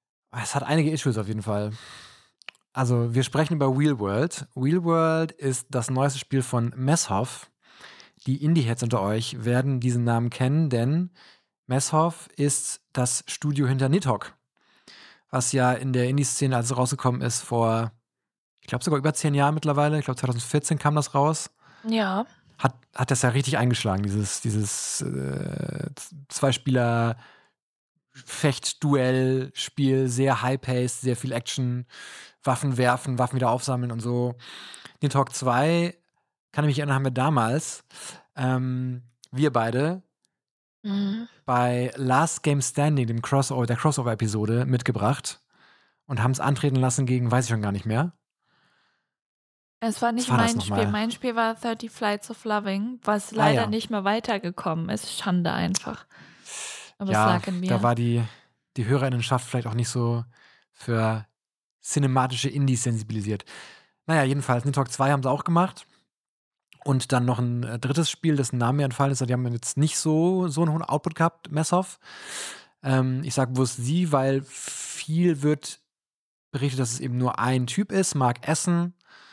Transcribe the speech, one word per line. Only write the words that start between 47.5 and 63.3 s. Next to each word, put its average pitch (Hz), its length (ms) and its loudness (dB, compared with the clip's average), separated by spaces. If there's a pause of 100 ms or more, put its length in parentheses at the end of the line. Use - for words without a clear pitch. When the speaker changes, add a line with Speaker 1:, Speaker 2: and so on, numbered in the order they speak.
Speaker 1:
schon 113 100 0
gar 104 120 -2
nicht 98 120 -6
mehr. 123 280 -2 (1700)
Speaker 2:
Es 220 200 -4
war 240 100 2
nicht 247 180 -2
Speaker 1:
Was 247 80 4
war 233 60 4
das 233 120 2
Speaker 2:
mein 226 60 -2
Spiel. 202 140 -2
Speaker 1:
nochmal? 208 160 2
Speaker 2:
Mein 220 200 -2
Spiel 233 240 -4
war 226 240 0
Thirty 226 280 -4
Flights 208 420 -4
of - 140 -16
Loving, 208 600 -2
was 208 280 0
Speaker 1:
Ah, 220 60 -8
Speaker 2:
leider - 240 6
Speaker 1:
ja. 214 60 0
Speaker 2:
nicht 220 220 -2
mehr 208 140 -2
weitergekommen 185 840 -2
ist. - 280 -6
Schande 175 360 0
einfach. - 520 -4 (920)
Aber 98 160 -4
Speaker 1:
Ja, 107 140 4 (100)
Speaker 2:
es 107 40 -4
lag - 60 -10
an 92 140 -4
mir. 92 80 -2
Speaker 1:
da 95 120 2
war 120 140 4
die, 120 260 2 (540)
die 117 100 -2
Hörerinnenschaft 127 640 0
vielleicht 120 200 -4
auch 110 60 -6
nicht 117 140 0
so 120 380 0 (480)
für 110 520 0 (560)
cinematische 131 680 0
Indies 135 340 2
sensibilisiert. 107 600 -2 (600)